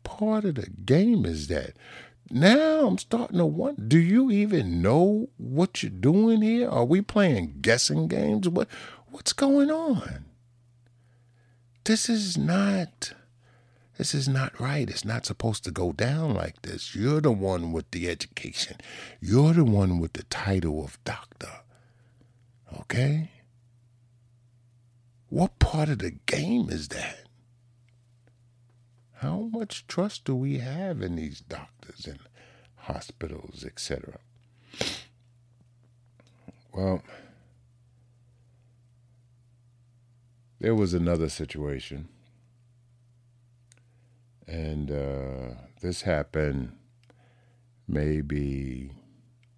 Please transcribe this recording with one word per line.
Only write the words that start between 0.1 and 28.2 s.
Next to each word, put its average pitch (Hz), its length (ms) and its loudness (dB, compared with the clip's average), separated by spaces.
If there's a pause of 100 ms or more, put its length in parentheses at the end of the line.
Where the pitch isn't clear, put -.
of 175 120 0
the 104 160 -6
game 139 520 4
is 78 260 -2
that? 73 280 -4 (540)
Now 285 560 6
I'm 190 100 2
starting - 400 -2
to 170 80 4
wonder, 196 340 -2
do 120 200 6
you 220 320 4
even 165 500 2
know 180 560 4
what 131 460 -2
you're - 80 -4
doing 196 500 4
here? 226 260 2
Are 120 160 2
we 165 180 4
playing 107 600 2
guessing 147 460 2
games? 202 420 0
What, 180 180 2 (400)
what's - 260 -6
going 277 360 4
on? 311 560 -2 (1600)
This 220 260 2
is 202 300 0
not, 185 760 0 (840)
this - 160 -2
is 135 120 -2
not 135 320 -2
right. 139 300 -2
It's - 160 -8
not 113 220 -6
supposed 110 380 -4
to 90 60 -6
go 87 200 -2
down 135 420 0
like 82 300 -6
this. - 320 -10
You're 139 260 0
the 147 100 4
one 95 400 0
with 80 200 -4
the 87 180 -4
education. - 680 -8 (440)
You're 135 320 6
the 165 100 8
one 98 360 4
with 82 140 -4
the - 100 -10
title 82 600 -2
of 69 200 -14
doctor. - 560 -14 (1200)
Okay? 147 500 0 (2000)
What 156 300 0
part 151 300 2
of 131 100 -2
the 90 120 -4
game 165 580 -2
is 78 200 -6
that? - 360 -10 (1900)